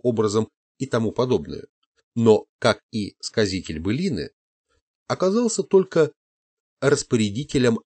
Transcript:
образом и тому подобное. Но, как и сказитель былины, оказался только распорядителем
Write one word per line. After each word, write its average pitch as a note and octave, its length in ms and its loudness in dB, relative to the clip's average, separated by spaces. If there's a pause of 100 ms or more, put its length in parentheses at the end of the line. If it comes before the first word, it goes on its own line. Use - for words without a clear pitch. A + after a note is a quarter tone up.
образом A2 480 0 (280)
и C3+ 80 -8
тому A2+ 240 -2
подобное. E2+ 560 -4 (480)
Но, A2+ 320 4 (120)
как A2 320 0
и G#2+ 300 -6
сказитель F#2 600 -4
былины, A2+ 500 -4 (760)
оказался G3+ 560 0
только F3+ 500 0 (680)
распорядителем B2 1040 0